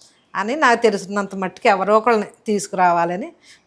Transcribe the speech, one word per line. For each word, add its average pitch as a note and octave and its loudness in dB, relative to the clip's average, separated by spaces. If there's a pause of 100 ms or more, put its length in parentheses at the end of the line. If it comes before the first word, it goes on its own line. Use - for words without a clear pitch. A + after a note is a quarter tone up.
(360)
అని G#3+ -4
నాకు A#3+ 2
తెలిసినంత G3 -2
మట్టుకు F#3 -6
ఎవరో G3 4
ఒకళ్ళని A3 0 (220)
తీసుకురావాలని, F#3 -2 (360)